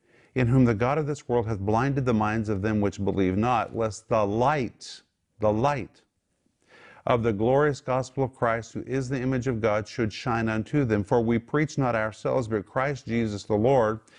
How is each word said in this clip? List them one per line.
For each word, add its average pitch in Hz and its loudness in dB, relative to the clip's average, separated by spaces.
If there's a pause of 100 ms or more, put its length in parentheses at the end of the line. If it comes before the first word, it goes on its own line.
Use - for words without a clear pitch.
(340)
in 127 2
whom 127 6
the 117 4
God 123 0
of 156 -2
this 143 -8
world 120 0
hath 110 -4
blinded 123 0
the 120 2
minds 107 0
of 98 -2
them 107 0
which 101 -2
believe 92 0
not, 113 0
lest 110 -4
the 110 2
light," 123 -2 (380)
the 107 4
light, 117 -2 (1040)
"of 120 2
the 117 2
glorious 135 2
gospel 131 -4
of 131 -4
Christ, 113 -2
who 104 -8
is 127 -4
the 131 -4
image 127 -2
of 117 -2
God, 107 0
should 110 -4
shine 113 -2
unto 110 -2
them. 107 2
For 120 2
we 117 2
preach 147 -2
not 123 2
ourselves, 117 -2
but 107 -2
Christ 135 -4
Jesus 113 -2
the 107 0
Lord, 113 4 (200)